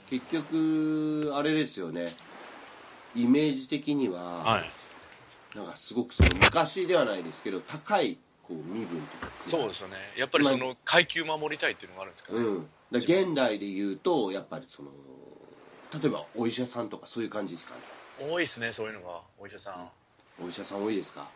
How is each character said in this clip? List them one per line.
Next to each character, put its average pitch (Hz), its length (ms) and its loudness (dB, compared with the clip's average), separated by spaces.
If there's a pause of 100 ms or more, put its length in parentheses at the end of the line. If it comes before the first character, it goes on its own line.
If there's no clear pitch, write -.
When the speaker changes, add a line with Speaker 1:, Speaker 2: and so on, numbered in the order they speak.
Speaker 1:
結 127 220 -4
局、 156 1040 0
あ 143 80 2
れ 156 100 4
で 151 140 4
す - 120 -10
よ 85 140 -4
ね。 85 140 -2 (1080)
イ 120 120 2
メ 139 140 8
ー 156 120 6
ジ 135 160 -4
的 147 260 0
に 135 140 4
は、 87 340 -4
Speaker 2:
は 104 180 4
い。 82 100 -6 (840)
Speaker 1:
な 104 80 -10
ん 87 40 -10
か 78 100 -10
す - 160 -10
ご 117 140 0
く - 80 -14
そ - 80 8
の - 80 10 (120)
昔 165 440 4
で 180 100 6
は 143 80 6
な 107 100 0
い 90 80 -4
で 82 80 -10
す - 120 -14
け 107 80 -4
ど、 92 100 -4
高 185 400 0
い、 107 160 2 (280)
こ 90 100 -10
う、 - 20 -6
身 92 300 -6
分 85 120 -6 (220)
と - 60 -10
か。 - 60 -12 (120)
Speaker 2:
そ 160 180 0
う 107 60 0
で 92 60 -8
す - 60 -8
よ 95 80 -10
ね。 95 80 -12 (200)
や 127 80 0
っ 131 60 -2
ぱ 123 80 4
り 147 80 8
そ 135 100 6
の、 131 120 -2
Speaker 1:
ま 127 40 -6
あ、 - 40 -12 (100)
Speaker 2:
階 170 200 6
級 165 180 -2
守 151 300 -2
り 151 60 -8
た 156 80 2
い 110 40 0
っ 92 40 -6
て - 80 -16
い 90 40 -12
う - 20 -18
の 92 80 -18
が 95 60 -8
あ - 20 -
る 92 60 -14
ん - 20 -20
で - 40 -20
す - 60 -18
か 92 80 -12
ね。 110 60 0
Speaker 1:
う 120 40 4 (180)
ん。 - 20 -6
だ - 0 -
か 78 40 -10 (260)
ら 123 60 4
現 170 380 4
代 117 220 4
で 101 80 -6
言 98 240 -2
う 92 60 -4
と、 127 360 2
や 95 80 -2
っ 95 80 -10
ぱ 80 100 -8
り - 120 -16
そ - 120 -18
の、 71 60 -14 (1120)
例 151 60 2
え - 20 4
ば 78 160 -4 (100)
お 117 120 0
医 113 60 0
者 123 140 -2
さ 120 160 -6
ん 107 60 -6
と 98 80 -12
か - 100 -14
そ - 140 -6
う 113 40 -2
い - 20 -2
う - 20 -2
感 104 180 -4
じ 87 100 -8
で - 40 -10
す - 60 -12
か - 80 -14
ね。 - 60 -14 (500)
Speaker 2:
多 175 80 0
い 170 60 2
で - 20 -2
す - 140 -6
ね、 117 120 -2
そ 110 120 -4
う - 20 -4
い 110 40 -6
う - 20 -10
の 104 80 -12
が、 87 200 -10 (200)
お 101 80 -14
医 - 20 -18
者 101 80 -16
さ 98 120 -12
ん。 90 200 -10 (540)
Speaker 1:
お 90 40 -6
医 87 40 -8
者 98 100 -8
さ 98 140 -8
ん 101 80 -2
多 110 60 0
い 107 60 0
で 90 60 -2
す - 100 -10
か？ 71 240 -12